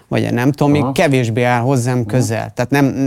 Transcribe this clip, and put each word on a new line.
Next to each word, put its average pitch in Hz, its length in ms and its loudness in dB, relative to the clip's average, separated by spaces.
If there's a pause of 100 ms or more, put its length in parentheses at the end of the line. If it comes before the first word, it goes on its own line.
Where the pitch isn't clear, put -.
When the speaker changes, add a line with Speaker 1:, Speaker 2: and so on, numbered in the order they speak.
Speaker 1:
vagy 113 160 -2
egy 110 100 -2
nem 120 180 0
tudom, 143 220 2
Speaker 2:
Aha. 147 120 2
Speaker 1:
még 139 80 -4
kevésbé 127 500 0
áll 123 180 2
hozzám 127 340 0
Speaker 2:
Aha. 123 100 -2
Speaker 1:
közel. 110 500 -2
Tehát 123 140 -2
nem, 143 160 2 (220)